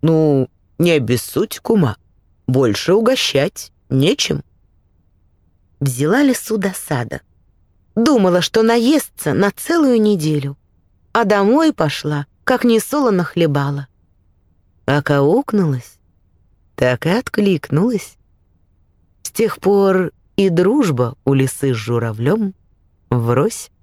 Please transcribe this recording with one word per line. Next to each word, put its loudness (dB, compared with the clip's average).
«Ну, 2
не 2
обессудь, -2
кума, 0
больше 0
угощать 0
нечем». 0
Взяла 0
лису -2
досада. -6
Думала, 2
что 0
наестся 0
на 0
целую 0
неделю, -2
а 0
домой 2
пошла, -4
как -2
несолоно 0
хлебала. -2
Как 0
аукнулась, 0
так 0
и 0
откликнулась. -2
С -14
тех -4
пор 2
и 2
дружба 0
у 2
лисы 0
с -2
журавлём -2
врозь. 0